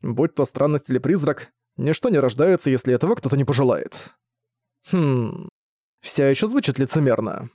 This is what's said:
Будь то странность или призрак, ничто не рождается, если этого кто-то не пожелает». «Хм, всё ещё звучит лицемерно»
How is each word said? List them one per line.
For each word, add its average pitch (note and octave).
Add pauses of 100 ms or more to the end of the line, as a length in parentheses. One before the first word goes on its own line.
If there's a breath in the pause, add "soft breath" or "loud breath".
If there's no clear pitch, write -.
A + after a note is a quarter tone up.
Будь C#3
то C#3
странность D3
или B2+
призрак, D3 (240)
ничто D3
не E3+
рождается, C#3+
если B2+
этого E3
кто-то C#3+
не C#3
пожелает». B2 (760)
«Хм, C#3 (520)
всё -
ещё C#3
звучит A3
лицемерно» B2+